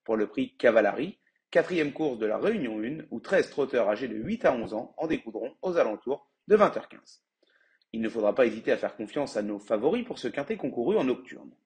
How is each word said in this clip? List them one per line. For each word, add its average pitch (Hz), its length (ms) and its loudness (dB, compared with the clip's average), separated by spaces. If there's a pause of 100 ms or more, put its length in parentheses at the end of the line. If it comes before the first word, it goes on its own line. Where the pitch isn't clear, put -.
pour 113 120 0
le 107 120 0
prix - 280 -4
Cavallari, 113 600 2 (320)
quatrième 160 420 2
course 139 260 -2
de 110 80 -2
la 107 100 0
Réunion 123 460 -2
une, 143 300 -6
où 117 80 -8
treize - 280 2
trotteurs 123 400 0
âgés 110 200 0
de 107 80 -6
huit 175 280 -6
à 151 80 6
onze 107 220 -4
ans - 220 -8
en 160 100 -4
découdront 113 560 -6
aux 185 140 0
alentours 120 520 0 (200)
de 202 80 6
vingt 202 200 6
heures - 120 -10
quinze. - 340 -20 (680)
Il 113 80 -4
ne 113 80 0
faudra 104 260 2
pas 127 100 6
hésiter 110 280 0
à 110 40 2
faire 98 200 -6
confiance 117 400 -4
à 107 60 0
nos 104 180 -4
favoris 156 440 0
pour - 140 -10
ce - 80 -8
quintet 147 300 -4
concouru 135 400 -2
en 165 80 2
nocturne. 67 500 -6 (120)